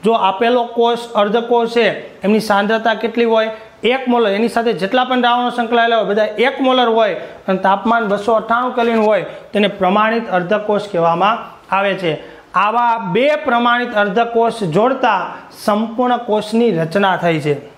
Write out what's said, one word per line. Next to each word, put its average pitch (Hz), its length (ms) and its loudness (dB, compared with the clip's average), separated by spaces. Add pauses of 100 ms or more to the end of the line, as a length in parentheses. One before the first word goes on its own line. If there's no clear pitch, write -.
જો 220 100 2
આપેલો 233 500 0 (140)
કોષ, 233 360 0
અર્ધકોષ 233 600 0
છે, 233 120 4 (360)
એમની 208 180 2
સાંદ્રતા 214 640 0
કેટલી 233 320 0
હોય? 220 160 2 (320)
એક 254 260 0
મોલર. 233 220 2
એની 214 180 0
સાથે 233 240 0 (100)
જેટલા 254 220 0
પણ 247 180 0
દ્રાવણો 240 280 2
સંકળાયેલા 233 480 0
હોય 202 120 0
બધા 208 240 0 (120)
એક 269 140 -2
મોલર 254 280 2
હોય 220 280 2 (300)
અને 190 120 0
તાપમાન 202 500 2
બસો 202 280 0
અઠ્ઠાણું 240 380 -2
કેલ્વિન 233 280 0
હોય, 208 220 2 (280)
તેને 208 160 2
પ્રમાણિત 208 680 0
અર્ધકોષ 208 540 -2
કહેવામાં 175 440 2 (340)
આવે 196 280 0
છે. 165 140 -2 (420)
આવા 220 580 0
બે 233 140 2 (180)
પ્રમાણિત 240 480 0 (100)
અર્ધકોષ 226 600 0 (100)
જોડતા 226 480 2 (300)
સંપૂર્ણ 233 760 -2
કોષની 214 460 0
રચના 170 500 0
થઈ 165 180 0
છે 143 140 0 (240)